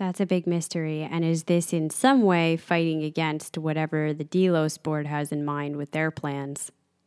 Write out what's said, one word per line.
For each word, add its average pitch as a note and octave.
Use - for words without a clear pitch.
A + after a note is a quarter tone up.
That's F#3
a G3
big F3+
mystery. D#3+
And E3
is E3
this F3
in D#3
some C4
way E3
fighting E3
against D3+
whatever D#3
the D3+
Delos E3+
board D3+
has D3
in D3
mind D3
with D3
their D#3
plans? C#3